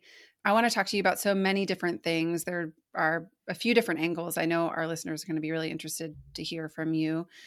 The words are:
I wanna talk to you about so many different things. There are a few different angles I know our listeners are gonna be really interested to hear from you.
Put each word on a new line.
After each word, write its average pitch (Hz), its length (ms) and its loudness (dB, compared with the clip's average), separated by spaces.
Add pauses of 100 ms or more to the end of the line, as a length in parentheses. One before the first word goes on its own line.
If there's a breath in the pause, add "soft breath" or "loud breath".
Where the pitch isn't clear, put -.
(460 soft breath)
I 202 80 6
wanna 233 160 6
talk 202 180 2
to 208 100 0
you 196 40 4
about 180 180 4
so 202 160 2
many 196 300 2
different 180 380 -2
things. 165 420 0
There 170 280 -4 (220)
are 165 320 0 (220)
a 180 40 -4
few 226 200 0
different 220 260 4
angles 165 380 -2
I 165 80 2
know 170 240 2
our 160 180 -2
listeners 160 360 -6
are - 40 -12
gonna 160 140 -2
be 156 100 -4
really 160 200 -2
interested 156 440 -8 (200)
to 160 80 -10
hear 160 260 -6
from 160 240 -2
you. 160 340 0 (200 loud breath)